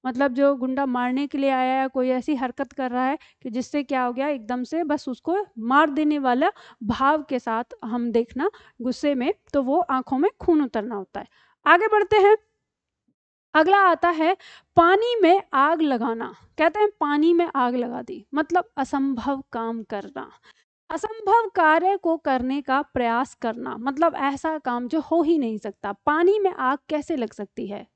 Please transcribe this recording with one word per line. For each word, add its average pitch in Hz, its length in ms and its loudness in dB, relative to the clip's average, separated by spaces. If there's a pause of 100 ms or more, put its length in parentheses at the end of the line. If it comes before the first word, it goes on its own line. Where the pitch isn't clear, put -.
मतलब 254 260 0
जो 277 240 2
गुंडा 262 300 -2
मारने 254 400 -2
के 285 120 -6
लिए 277 120 2
आया 262 300 0
है, 262 80 -2
कोई 254 200 -2
ऐसी 254 260 -2
हरकत 254 380 -6
कर 262 180 -6
रहा 254 160 -2
है 269 120 -2 (240)
कि 262 80 -10
जिससे 254 320 -4
क्या 254 200 -2
हो 247 100 -2
गया, 262 160 -4
एकदम 247 360 -6
से 320 200 -4
बस 294 240 -4
उसको 320 280 -4 (220)
मार 269 320 2
देने 302 280 0
वाला 269 320 2 (320)
भाव 269 400 0
के 269 160 -4
साथ 233 260 -4 (200)
हम 240 280 -4
देखना 240 380 -2 (320)
गुस्से 269 320 -2
में, 269 200 -2 (180)
तो 285 100 2
वो 269 180 0
आंखों 262 380 -2
में 349 120 2 (100)
खून 311 220 2
उतरना 233 320 -4
होता 196 260 -10
है। 202 60 -16 (400)
आगे 349 200 6
बढ़ते 415 300 2
हैं, 415 200 6 (1160)
अगला 330 240 4
आता 349 300 4
है 330 280 0 (400)
पानी 427 460 4
में 370 200 6 (100)
आग 311 300 2
लगाना। 247 520 -2 (240)
कहते 330 220 2
हैं 415 80 4 (120)
पानी 302 340 2
में 339 220 2
आग 247 180 0
लगा 240 280 -4
दी, - 320 -14
मतलब 320 300 0 (120)
असंभव 269 760 -4
काम 226 300 -6
करना, 202 480 -12 (600)
असंभव 427 640 0
कार्य 339 420 4
को 330 200 -2
करने 269 460 -2
का 269 200 -2
प्रयास 240 520 -2
करना, 240 420 -8
मतलब 277 380 0
ऐसा 285 440 -4
काम 247 300 -6
जो 311 120 0
हो 330 220 2
ही 320 160 2
नहीं 226 200 -2
सकता। 214 340 -10
पानी 339 460 2
में 381 120 0
आग 269 280 -2 (100)
कैसे 302 280 -4
लग 233 160 -4
सकती 214 340 -10
है? 202 300 -12